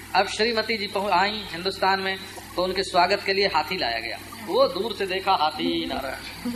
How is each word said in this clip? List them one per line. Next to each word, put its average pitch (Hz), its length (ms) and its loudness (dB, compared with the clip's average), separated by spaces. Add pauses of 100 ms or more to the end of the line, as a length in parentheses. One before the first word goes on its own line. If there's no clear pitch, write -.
(160)
अब 196 120 4
श्रीमती 220 500 0
जी 202 100 -4
पहुं-, 202 240 -2
आई 196 400 2
हिंदुस्तान 190 480 0
में, 190 180 -2 (380)
तो 170 80 2
उनके 185 200 0
स्वागत 185 420 4
के 196 80 2
लिए 196 140 4
हाथी 160 300 0
लाया 120 220 -2
गया। 113 180 -6 (280)
वो 233 220 4
दूर 202 300 -4
से 202 80 -2
देखा, 190 260 0
हाथी 165 540 2
ना 160 100 -4
रहा। 131 600 -6